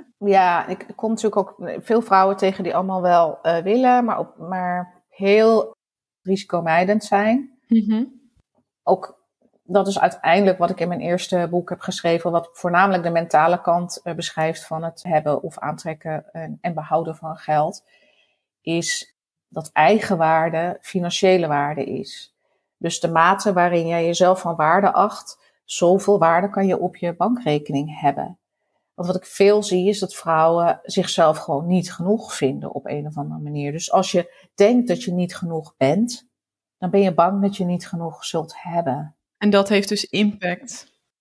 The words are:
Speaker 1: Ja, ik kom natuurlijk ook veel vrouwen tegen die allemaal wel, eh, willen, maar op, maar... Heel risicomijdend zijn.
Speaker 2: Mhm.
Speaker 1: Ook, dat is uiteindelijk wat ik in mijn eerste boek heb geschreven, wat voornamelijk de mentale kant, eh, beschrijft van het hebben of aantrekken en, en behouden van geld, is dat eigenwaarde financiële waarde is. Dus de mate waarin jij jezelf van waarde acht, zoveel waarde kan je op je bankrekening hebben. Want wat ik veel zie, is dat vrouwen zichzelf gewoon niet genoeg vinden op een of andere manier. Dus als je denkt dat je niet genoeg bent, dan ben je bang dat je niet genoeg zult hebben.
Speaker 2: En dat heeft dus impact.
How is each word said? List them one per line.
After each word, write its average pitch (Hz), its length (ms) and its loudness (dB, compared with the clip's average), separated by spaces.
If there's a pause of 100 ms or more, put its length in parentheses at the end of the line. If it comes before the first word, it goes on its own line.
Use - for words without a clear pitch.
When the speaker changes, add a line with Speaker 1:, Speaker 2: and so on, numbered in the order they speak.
(180)
Speaker 1:
Ja, 190 480 2
ik - 200 -10 (100)
kom 220 120 -4
natuurlijk 220 280 -2
ook 190 460 -6
veel 226 200 0
vrouwen 196 340 4
tegen 190 280 -2
die 180 100 -4
allemaal 190 280 -2
wel, 170 400 4
eh, 170 160 0
willen, 240 460 2
maar 220 140 -2
op, - 200 -8
maar... 180 720 -8
Heel 214 720 2 (440)
risicomijdend 185 800 0
zijn. 220 460 0 (180)
Speaker 2:
Mhm. 220 360 2 (800)
Speaker 1:
Ook, - 360 -2 (440)
dat 185 240 0
is 196 140 -2
uiteindelijk 185 580 2
wat 170 120 0
ik 185 100 -6
in 170 80 -2
mijn 175 120 -6
eerste 175 500 -2
boek 175 180 -2
heb 175 120 -8
geschreven, 170 500 -2
wat 170 220 -2
voornamelijk 180 500 2
de 170 80 -2
mentale 170 500 2
kant, 175 420 -2
eh, 170 120 -8
beschrijft 160 520 -4
van 160 160 -8
het 165 200 -10
hebben 151 400 0
of - 160 -10
aantrekken 156 720 -8
en, 156 280 -12
en 175 140 -6
behouden 160 420 -4
van 160 200 -12
geld, 151 480 -2 (760)
is - 540 -4 (340)
dat 160 240 -10
eigenwaarde 165 1080 2
financiële 180 640 0
waarde 143 380 -2
is. - 500 -10 (420)
Dus - 240 -6
de 165 100 -2
mate 185 420 2
waarin 175 340 2
jij 170 200 0
jezelf 180 340 2
van 170 160 -6
waarde 170 360 4
acht, - 460 -2 (260)
zoveel 196 540 2
waarde 165 320 2
kan 196 160 0
je 185 120 0
op 180 180 -6
je 170 180 -6
bankrekening 151 840 -2
hebben. - 380 -2 (560)
Want 175 180 -6
wat 180 100 -2
ik - 80 -14
veel 208 320 4
zie, 185 260 0
is 202 100 0
dat 185 160 -6
vrouwen 165 680 2
zichzelf 165 560 0
gewoon 156 280 -4
niet 180 260 0
genoeg 208 420 -4
vinden 143 380 -4
op - 140 -10
een 147 200 -8
of 151 100 -12
andere 151 240 -10
manier. 147 320 -8
Dus 160 200 -6
als - 200 0
je - 420 -6
denkt 240 340 4
dat - 140 -2
je 185 100 -6
niet 175 240 -4
genoeg 165 400 -8
bent, 185 520 0 (500)
dan 180 120 -6
ben 196 100 4
je 190 140 2
bang 185 280 2
dat 202 140 0
je 190 80 -4
niet 175 240 -4
genoeg 165 360 -8
zult 160 320 -6
hebben. 156 580 -4 (240)
Speaker 2:
En 208 120 2
dat 196 180 4
heeft 202 200 2
dus 208 160 -4
impact. 196 880 -4 (280)